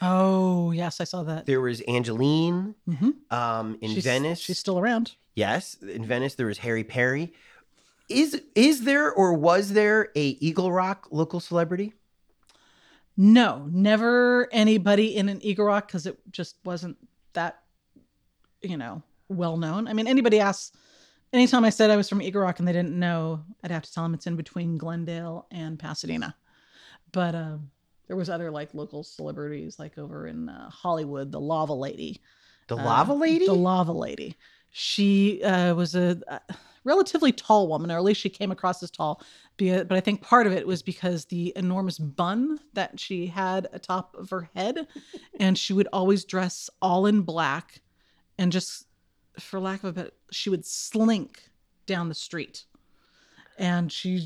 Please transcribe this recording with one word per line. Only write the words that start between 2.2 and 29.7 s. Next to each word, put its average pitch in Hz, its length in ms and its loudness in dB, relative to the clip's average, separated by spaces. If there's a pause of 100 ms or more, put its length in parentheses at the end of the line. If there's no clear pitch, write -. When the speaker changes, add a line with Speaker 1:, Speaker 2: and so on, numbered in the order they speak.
Speaker 1:
Mm-hmm. 175 220 2 (220)
Speaker 2:
Um, 113 480 -2
in 110 100 -4
Speaker 1:
She's, 110 120 -2
Speaker 2:
Venice. 139 360 0
Speaker 1:
she's - 200 -6
still 185 180 -2
around. 233 360 0 (220)
Speaker 2:
Yes, 107 460 -2
in 101 240 -10
Venice, 123 300 -2
there 120 120 -2
was 101 120 -4
Harry 113 240 -2
Perry. 127 500 -2 (760)
Is, 285 320 0 (140)
is 254 280 6
there 285 280 2
or 185 220 4
was 175 400 4
there 214 420 4
a 151 60 2 (180)
Eagle 175 320 0
Rock 185 400 -2
local 156 280 -2
celebrity? 175 540 -2 (1200)
Speaker 1:
No, 196 540 6
never 240 800 4
anybody 214 640 4
in 202 140 0
an 196 120 -6
Eagle 208 240 0
Rock 202 240 0
'cause 165 160 -8
it - 140 -10 (120)
just - 340 -12
wasn't 175 320 -10 (360)
that, 170 280 -6 (1000)
you 180 160 -6
know, 120 240 -10 (280)
well 175 280 -2
known. 165 300 -2
I 214 60 -6
mean, 220 140 -2
anybody 240 320 6
asks, 196 360 0 (560)
anytime 247 320 6
I 220 60 6
said 214 200 4
I 208 60 6
was 202 140 2
from 202 120 -2
Eagle 190 200 -2
Rock 180 180 -2
and 180 80 0
they 180 60 2
didn't 175 240 -2
know, 165 460 -2 (200)
I'd 170 80 -8
have 160 120 -6
to - 100 -20
tell 165 100 -6
them 165 100 -2
it's - 140 -8
in 170 80 -4
between 170 420 -6
Glendale 165 720 -8
and 160 300 -10
Pasadena. 156 560 -8 (760)
But, 175 240 -2
um, 156 360 -10 (360)
there 185 100 -8
was 180 120 -4
other, 170 220 -6
like, 151 220 -10
local 147 300 -12
celebrities, 147 760 -12